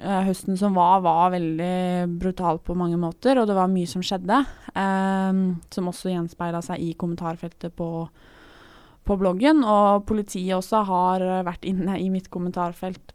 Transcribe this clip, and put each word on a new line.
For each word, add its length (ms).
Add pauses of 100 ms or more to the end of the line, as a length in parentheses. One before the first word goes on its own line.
eh, 240
høsten 340
som 160
var, 280
var 300
veldig 880
brutal 400
på 160
mange 240
måter, 400
og 80
det 100
var 120
mye 180
som 160
skjedde, 440 (280)
ehm, 840 (100)
som 160
også 240
gjenspeilet 540
seg 160
i 140
kommentarfeltet 840
på, 320 (1000)
på 120
bloggen, 460
og 420
politiet 500
også 280
har, 360
eh, 240
vært 240
inne 320
i 80
mitt 220
kommentarfelt 840